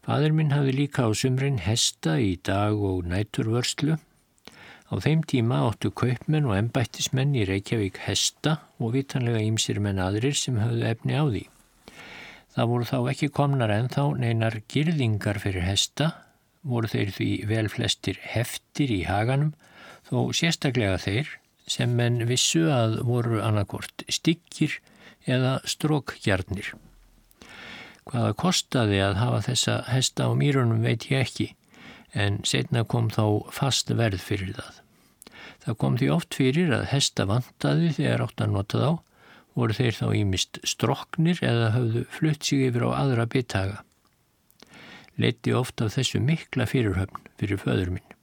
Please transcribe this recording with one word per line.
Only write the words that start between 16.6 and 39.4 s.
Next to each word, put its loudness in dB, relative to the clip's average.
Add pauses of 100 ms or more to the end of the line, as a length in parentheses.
voru -2
þeir -2
því -2 (180)
vel 0
flestir -2
heftir -4
í 0
haganum, 2 (500)
þó -2
sérstaklega 0
þeir -2 (400)
sem 0
menn 2
vissu 2
að 2
voru 0
annaðhvort -2
styggir -2 (480)
eða 0
strokgjarnir. -2 (1300)
Hvað 0
það 0
kostaði 2
að 2
hafa 2
þessa 0 (120)
hesta 0
á 2
mýrunum 2
veit -2
ég 2
ekki, -4 (640)
en 0
seinna 0
kom 0
þó 2
fast 0
verð 2
fyrir -6
það. -18 (800)
Það -4
kom 2
því 2
oft -2
fyrir 2
að 0
hesta 0
vantaði 0
þegar 0
átt -8
að 2
nota 0
þá, 2 (600)